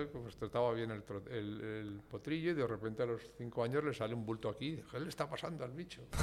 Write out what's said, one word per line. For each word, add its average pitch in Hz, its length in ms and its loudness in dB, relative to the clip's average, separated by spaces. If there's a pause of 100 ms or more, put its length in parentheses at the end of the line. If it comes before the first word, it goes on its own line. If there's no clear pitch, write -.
pues 120 260 -6
trataba 120 380 4
bien 113 180 2
el 104 120 -4
tro-, 101 260 -4
el, 107 320 -2
el 107 460 -4
potrillo 160 440 0
y - 20 2
de 135 140 4
repente 110 360 0
a - 20 6
los 117 320 0
cinco 120 260 0
años 131 200 4
le 143 100 2
sale 110 200 0
un 117 120 0
bulto 110 240 0
aquí. 113 180 -2
Y 160 80 -2
dice, 123 160 -8
"¿Qué 127 80 -4
le 165 100 -2
está 147 180 0
pasando 156 360 -4
al 123 80 -4
bicho? 170 320 -10 (180)